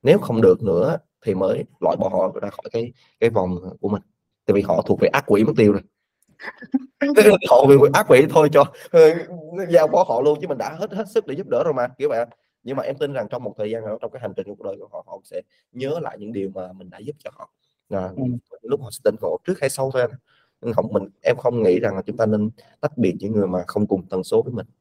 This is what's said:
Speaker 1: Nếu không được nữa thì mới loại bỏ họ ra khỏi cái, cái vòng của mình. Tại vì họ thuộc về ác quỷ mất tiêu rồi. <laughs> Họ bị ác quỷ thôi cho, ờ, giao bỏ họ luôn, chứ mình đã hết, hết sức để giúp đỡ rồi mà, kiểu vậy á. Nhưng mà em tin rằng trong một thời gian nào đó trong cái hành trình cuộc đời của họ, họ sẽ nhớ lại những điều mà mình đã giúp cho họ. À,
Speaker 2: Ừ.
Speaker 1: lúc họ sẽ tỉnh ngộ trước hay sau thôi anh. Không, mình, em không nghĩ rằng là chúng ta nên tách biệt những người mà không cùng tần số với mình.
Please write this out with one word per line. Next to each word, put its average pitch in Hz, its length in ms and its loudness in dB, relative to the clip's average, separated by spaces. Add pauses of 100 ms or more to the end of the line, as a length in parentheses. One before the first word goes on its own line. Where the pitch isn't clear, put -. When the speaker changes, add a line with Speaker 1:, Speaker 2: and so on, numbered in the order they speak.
Speaker 1:
Nếu 160 160 6
không 113 220 -2
được 113 220 4
nữa 95 360 0 (260)
thì 101 100 -2
mới 107 300 -2 (160)
loại 82 160 0
bỏ 95 120 -2
họ 92 340 -4
ra 101 80 -8
khỏi - 220 -18
cái, 120 200 -6 (280)
cái 113 100 2
vòng 92 260 -2 (240)
của 101 80 -6
mình. 101 140 -4 (440)
Tại 101 80 2
vì 101 80 2
họ 95 240 0
thuộc 117 140 0
về - 80 2
ác 139 180 -2
quỷ 107 180 4
mất - 120 0
tiêu 107 160 6
rồi. 98 100 -2 (1160)
<laughs> 214 400 6 (100)
Họ 123 160 8
bị 139 80 10 (180)
ác 208 160 2
quỷ 135 220 8
thôi 151 220 4
cho, 143 120 6 (260)
ờ, 170 100 6 (680)
giao 160 180 4
bỏ 175 200 2
họ 117 140 -2
luôn, 147 180 2
chứ 156 80 -10
mình 135 100 -6
đã 107 200 -8
hết, 202 140 -8
hết 196 160 -8
sức - 180 -2
để 135 80 -8
giúp 170 140 -10
đỡ 123 160 -2
rồi 160 100 -2
mà, 127 140 -2 (100)
kiểu 143 100 -4
vậy 120 100 -2
á. 120 80 -4 (380)
Nhưng 131 120 -8
mà 127 60 -6
em 135 140 -6
tin 143 160 -6
rằng 127 180 -6
trong 123 140 -10
một 104 140 -10
thời 107 120 -6
gian 113 120 -8
nào 107 80 -10
đó 110 100 -10
trong 113 100 -12
cái 131 120 -18
hành 101 140 -10
trình 95 120 -10
cuộc 101 160 -18
đời 98 140 -10
của 95 140 -20
họ, 87 140 -16
họ 87 180 -18
sẽ - 180 -14 (300)
nhớ 135 300 -8
lại 123 160 -12
những 104 140 -14
điều 98 220 -8
mà 92 180 -14
mình 92 180 -20
đã 90 80 -20
giúp 135 200 -14
cho - 160 -16
họ. - 160 -20 (400)
À, 95 260 -6
Speaker 2:
Ừ. 135 60 -6 (400)
Speaker 1:
lúc 120 200 -6
họ 117 80 -16
sẽ - 140 -18
tỉnh 104 160 0
ngộ 87 240 -4
trước 180 160 -6
hay 139 100 -2
sau 131 220 -6
thôi 127 100 -2
anh. - 680 -8
Không, - 200 0
mình, 101 160 -2 (140)
em - 140 0
không 120 260 -2
nghĩ 90 180 4
rằng 98 160 -2
là 95 60 -8
chúng 104 140 -10
ta 110 100 0
nên 107 240 0 (300)
tách - 180 -6
biệt 95 220 0
những 101 120 -6
người 101 140 0
mà 90 200 -4
không 104 200 -2
cùng 95 240 -2
tần 92 140 -4
số 113 180 0
với - 100 -8
mình. 95 140 -8 (140)